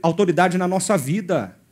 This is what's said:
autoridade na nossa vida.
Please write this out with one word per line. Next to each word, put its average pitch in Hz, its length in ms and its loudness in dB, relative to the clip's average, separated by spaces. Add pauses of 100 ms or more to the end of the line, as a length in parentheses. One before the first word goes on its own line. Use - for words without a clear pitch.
autoridade 175 560 2
na 185 80 0
nossa 190 320 0
vida. 156 580 -4 (160)